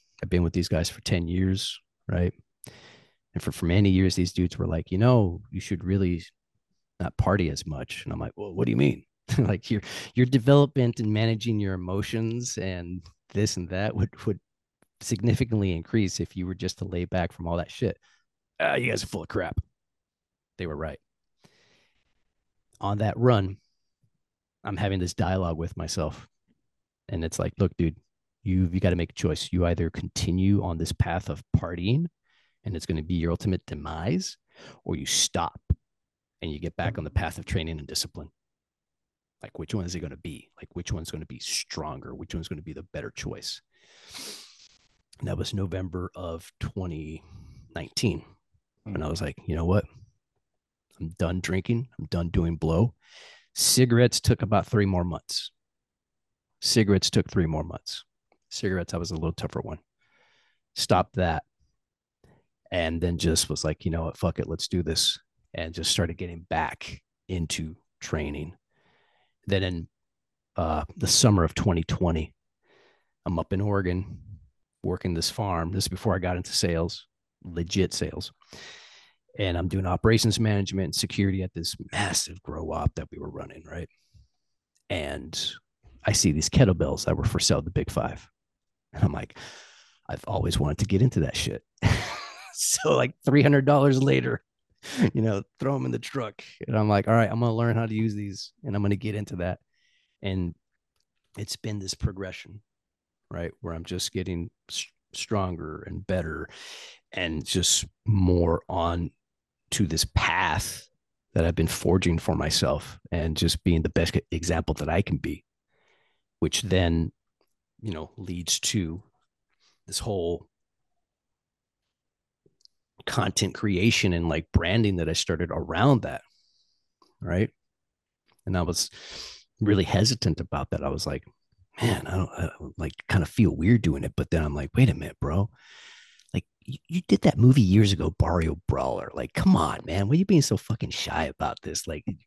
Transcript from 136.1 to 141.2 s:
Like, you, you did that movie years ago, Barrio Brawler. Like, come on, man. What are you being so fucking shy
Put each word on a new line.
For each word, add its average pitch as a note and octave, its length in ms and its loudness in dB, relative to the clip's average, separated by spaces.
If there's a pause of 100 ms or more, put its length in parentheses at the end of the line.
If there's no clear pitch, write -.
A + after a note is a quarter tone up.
Like, - 120 -2 (200)
you, C3 120 -12 (120)
you F3 180 -2
did - 140 6
that - 160 6
movie B2+ 240 10
years G2 320 8
ago, E2 260 0
Barrio E2 380 2 (100)
Brawler. C2 460 -2
Like, - 200 -6
come - 220 6
on, - 300 2
man. G2 220 0
What C3+ 80 4
are E3+ 40 6
you F#3+ 60 4
being F3 160 8
so - 160 2
fucking - 340 -4
shy - 340 -2